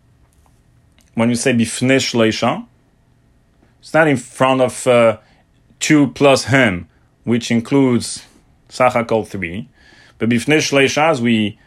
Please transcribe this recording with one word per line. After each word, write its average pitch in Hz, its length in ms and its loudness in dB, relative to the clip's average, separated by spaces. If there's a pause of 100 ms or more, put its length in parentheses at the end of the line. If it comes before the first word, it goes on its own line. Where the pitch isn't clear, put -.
(1120)
when 117 160 0
you 120 60 0
say 127 180 0
Bifnei 127 440 0
Shleisha, 120 680 -2 (1120)
it's - 140 -18
not 160 140 4
in 139 100 2
front 131 440 -2
of, 127 240 -4
uh, 120 320 4 (640)
two 147 280 2
plus 135 380 2
him, 110 420 0 (360)
which 117 280 -2
includes 123 720 -2 (440)
Sachakol 117 560 0
three, 92 440 -10 (480)
but 113 120 -2
Bifnei 120 280 0
Shleisha, 143 520 0
as 135 120 -2
we, 110 460 -2